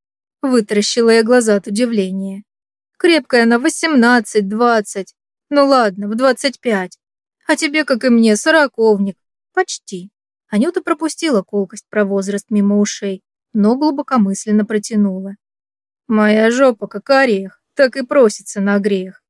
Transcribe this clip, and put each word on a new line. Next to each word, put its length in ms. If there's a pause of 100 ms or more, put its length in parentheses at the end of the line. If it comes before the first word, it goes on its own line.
(420)
Вытаращила 680
я 140
глаза 320
от 120
удивления. 760 (540)
«Крепкая 460
она 140
в 60
восемнадцать, 840
двадцать, 640 (340)
ну 160
ладно, 440
в 60
двадцать 440
пять. 400 (480)
А 80
тебе, 300
как 180
и 60
мне, 260
сороковник. 800 (380)
Почти». 580 (380)
Анюта 320
пропустила 600
колкость 460
про 160
возраст 440
мимо 300
ушей, 420 (320)
но 220
глубокомысленно 880
протянула. 720 (720)
«Моя 420
жопа, 380
как 240
орех, 500 (140)
так 220
и 40
просится 580
на 200
грех. 500